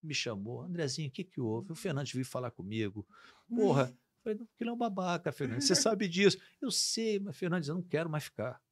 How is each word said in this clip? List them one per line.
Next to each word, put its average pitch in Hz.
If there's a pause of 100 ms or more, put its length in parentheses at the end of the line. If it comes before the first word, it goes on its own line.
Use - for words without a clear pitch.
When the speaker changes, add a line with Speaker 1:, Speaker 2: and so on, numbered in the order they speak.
Speaker 1:
me 156
chamou, 117
"Andrezinho, 160
o -
que 190
que -
houve? 120
O -
Fernandes 143
veio 127
falar 127
comigo." 104 (420)
Porra, 139
Speaker 2:
Hum. - (260)
Speaker 1:
falei, 214
"Não, 226
porque -
ele 226
é -
um 233
babaca, 185
Fernandes, 139
você -
sabe 214
disso." 180 (240)
"Eu 262
sei, 220
mas 196
Fernandes, 170
eu 151
não 180
quero 170
mais 151
ficar. 113 (100)